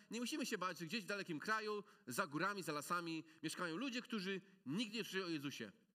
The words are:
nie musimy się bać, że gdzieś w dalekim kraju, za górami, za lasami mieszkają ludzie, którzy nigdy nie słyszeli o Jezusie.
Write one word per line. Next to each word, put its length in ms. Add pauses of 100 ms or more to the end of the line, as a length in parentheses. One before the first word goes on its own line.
(100)
nie 100
musimy 260
się 120
bać, 200
że 80
gdzieś 160
w 40
dalekim 320
kraju, 460 (220)
za 200
górami, 360
za 100
lasami 520 (180)
mieszkają 340
ludzie, 260
którzy 380 (260)
nigdy 320
nie 60
słyszeli 200
o 40
Jezusie. 440 (220)